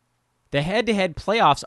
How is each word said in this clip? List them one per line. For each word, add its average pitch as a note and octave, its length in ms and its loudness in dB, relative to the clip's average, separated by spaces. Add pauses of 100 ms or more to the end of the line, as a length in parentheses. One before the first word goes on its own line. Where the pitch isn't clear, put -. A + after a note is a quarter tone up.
(520)
the C#3+ 100 0
head-to-head G3 560 -2
playoffs F#3+ 500 2